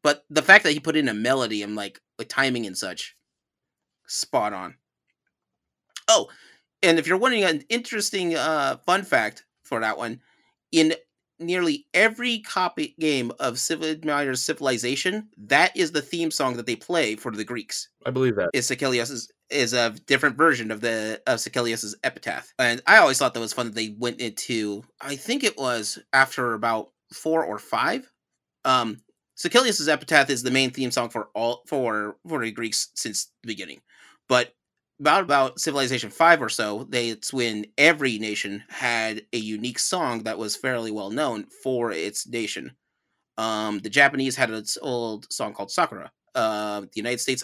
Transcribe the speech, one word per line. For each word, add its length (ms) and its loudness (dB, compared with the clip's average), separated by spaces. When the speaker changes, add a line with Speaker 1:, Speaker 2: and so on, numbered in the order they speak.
Speaker 1:
But 260 0
the 140 0
fact 220 10
that 80 4
he 80 0
put 140 -2
in 140 2
a 60 -2
melody 480 0
and, 120 -6
like, 280 -10
with 100 -10
timing 380 0
and 100 -8
such, 400 -10
spot 460 -2
on. 220 -10
Oh, 200 4
and 160 6
if 80 -2
you're 100 2
wondering, 280 2
an 240 2
interesting, 640 -2
uh, 500 0
fun 200 2
fact 420 0
for 180 -4
that 160 0
one, 240 -8
in 240 4
nearly 520 -2
every 460 2
copy 600 -4
game 400 0
of 180 -2
Sid 460 -4
Meier's 380 -2
Civilization, 840 -2
that 380 2
is 160 0
the 100 -2
theme 280 -2
song 260 -2
that 100 -8
they 100 -2
play 400 -2
for 160 -8
the 120 -6
Greeks. 440 -8
Speaker 2:
I 60 -4
believe 260 2
that. 160 0
Speaker 1:
Is 140 0
Sicilius 420 0
is, 240 -12
is 240 0
a 180 2
different 300 2
version 340 2
of 120 -6
the, 440 -2
of 140 2
Sicilius's 640 -4
epitaph. 540 -6
And 280 2
I 120 10
always 200 6
thought 140 2
that 80 -6
was 140 -6
fun 120 -2
that 80 -10
they 240 -4
went 220 -4
into, 600 -4
I 160 -8
think 260 -2
it 140 0
was 420 -2
after 400 2
about 380 -2
four 320 0
or 140 -6
five. 520 -2
Um, 320 2
Sicilius's 540 2
epitaph 400 4
is 140 -2
the 80 0
main 200 2
theme 200 -4
song 180 -2
for 260 -8
all, 320 -2
for, 500 -2
for 160 -2
the 80 -4
Greeks 420 -4
since 380 -6
the 40 -18
beginning. 340 -10
But 240 2
about, 220 4
about 360 2
Civilization 520 -2
five 320 6
or 80 -4
so, 400 -2
they, 180 0
it's 240 -8
when 320 -2
every 400 6
nation 500 -6
had 540 -2
a 60 -2
unique 400 -6
song 460 -2
that 120 -4
was 200 -6
fairly 340 -4
well 200 -6
known 360 -4
for 280 0
its 380 -6
nation. 480 -8
Um, 400 -2
the 100 -10
Japanese 480 2
had 140 0
its 320 -6
old 500 -6
song 220 -6
called 160 -10
Sakura. 420 -4
Uh, 480 -2
the 140 -16
United 240 -4
States, 240 -2